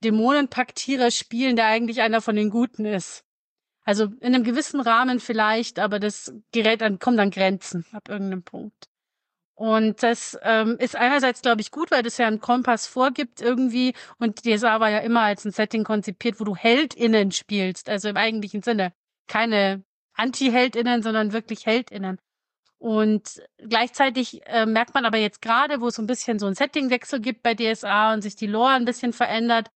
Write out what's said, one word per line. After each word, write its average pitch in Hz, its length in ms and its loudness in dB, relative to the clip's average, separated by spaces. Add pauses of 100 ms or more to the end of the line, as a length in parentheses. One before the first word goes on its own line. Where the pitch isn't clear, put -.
Dämonenpaktierer 247 1080 0
spielen, 247 440 -2
der 226 120 4
eigentlich 226 340 0
einer 226 180 2
von 214 160 -2
den 208 140 2
Guten 226 360 0
ist. 202 380 -6 (600)
Also 208 220 2 (140)
in 247 160 2
einem 254 80 4
gewissen 262 360 -2
Rahmen 247 400 2
vielleicht, 220 600 0
aber 208 200 0
das 208 360 -6 (160)
gerät 220 320 2
an, 202 160 0
kommt 247 200 2
an 202 120 4
Grenzen 190 520 -2 (100)
ab 214 160 -14
irgendeinem 196 340 -6
Punkt. - 420 -16 (680)
Und 220 480 0
das, - 400 0
ähm, 220 360 2
ist 247 160 -2
einerseits, 254 460 2
glaub 233 180 2
ich, - 120 -8
gut, 320 180 -6
weil 262 140 2
das 226 140 -6
ja 240 100 2
einen 214 140 -2
Kompass 240 440 0
vorgibt 254 560 -2
irgendwie. 247 520 0 (260)
Und 226 260 -4
D 233 60 2
S 208 120 0
A 220 160 4
war 220 100 4
ja 214 100 0
immer 233 220 2
als 208 240 0
ein 202 60 -6
Setting 214 320 -2
konzipiert, 214 560 -4
wo 220 40 -6
du 202 120 -4
HeldInnen 226 760 2
spielst, 190 580 -4
also 208 200 -4
im 202 80 -4
eigentlichen 214 440 -4
Sinne. 196 300 -2 (360)
Keine 202 560 0 (300)
Anti-HeldInnen, 240 880 0
sondern 214 300 -2
wirklich 220 340 -6
HeldInnen. 202 540 -2 (580)
Und 214 640 0 (140)
gleichzeitig, 240 920 -2
äh, 226 180 0
merkt 220 300 0
man 262 100 0
aber 226 120 0
jetzt 208 240 -2
gerade, 262 400 0
wo 240 80 0
es 226 60 -6
so 226 60 -8
ein 214 60 -6
bisschen 233 320 -2
so 202 80 -2
einen 190 80 -2
Settingwechsel 269 640 -2
gibt 220 240 -6
bei 233 100 2
D 220 140 -2
S 220 160 -2
A 214 300 2
und 214 80 -2
sich 202 140 -8
die 220 120 -6
Lore 226 260 4
ein 247 120 2
bisschen 240 280 -2
verändert, 226 640 0